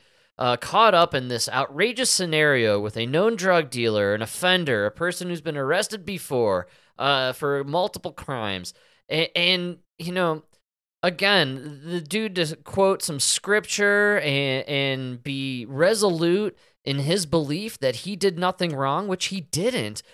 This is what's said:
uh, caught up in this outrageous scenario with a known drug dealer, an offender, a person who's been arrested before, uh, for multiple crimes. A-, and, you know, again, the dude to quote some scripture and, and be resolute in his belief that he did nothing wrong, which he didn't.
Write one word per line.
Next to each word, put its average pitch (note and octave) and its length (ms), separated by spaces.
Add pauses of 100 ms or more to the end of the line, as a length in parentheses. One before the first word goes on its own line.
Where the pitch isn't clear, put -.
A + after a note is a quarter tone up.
(360)
uh, B2 220
caught G#3+ 360
up E3+ 200
in B2+ 140
this A#2+ 200
outrageous E3+ 640
scenario D3 680
with G#2+ 180
a A#2 80
known F#3 300
drug F3 340
dealer, G#2+ 440
an G#2+ 60
offender, C#3 640
a G#2 60
person F3+ 400
who's E3+ 100
been D3 160
arrested F3+ 480
before, A#2+ 640 (320)
uh, C3 340
for C#3 320
multiple F3 480
crimes. G2+ 640 (360)
A-, D#3 240
and, F3 440 (200)
you E3 140
know, E3+ 300 (600)
again, D3+ 840
the F3 160
dude G3 340
to D#3+ 200
quote G3 460
some D3 160
scripture G#3 1040
and, C#3 480
and C3 540
be C3+ 440
resolute F3+ 880 (300)
in C#3 140
his E3 260
belief D#3+ 540
that B2+ 180
he G3 200
did F3+ 220
nothing F3+ 380
wrong, D3 320
which F#3 180
he F#3+ 140
didn't. D3+ 640 (120)